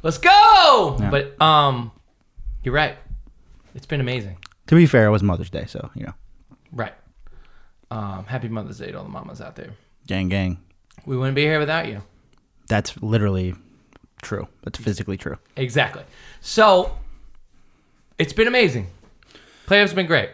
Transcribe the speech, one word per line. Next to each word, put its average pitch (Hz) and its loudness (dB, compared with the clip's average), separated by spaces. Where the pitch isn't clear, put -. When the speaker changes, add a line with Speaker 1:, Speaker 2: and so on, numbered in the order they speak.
Speaker 1:
Let's 262 -4
go! 349 6
Speaker 2:
Yeah. 104 0
Speaker 1:
But, 139 -2
um, 143 2
you're 127 -4
right. 151 -2
It's 135 -20
been 143 -4
amazing. 120 -6
Speaker 2:
To 160 4
be 165 8
fair, 117 4
it 104 4
was 107 2
Mother's 92 -2
Day, - -8
so, - -14
you - -12
know. - -16
Speaker 1:
Right. 117 -10
Um, 98 -10
happy 120 -8
Mother's 107 -10
Day - -14
to 90 -14
all 92 -14
the - -16
mamas - -16
out - -18
there. - -18
Speaker 2:
Gang, 95 -4
gang. 90 -2
Speaker 1:
We 135 -6
wouldn't 131 -2
be 147 0
here 151 0
without 156 -4
you. 101 -12
Speaker 2:
That's - -2
literally 98 -2
true. 98 -10
That's - -12
physically 98 -6
true. - -10
Speaker 1:
Exactly. 131 -4
So, 196 4
it's 156 -2
been 226 2
amazing. 151 0
Playoffs 196 4
been 185 -2
great. 143 0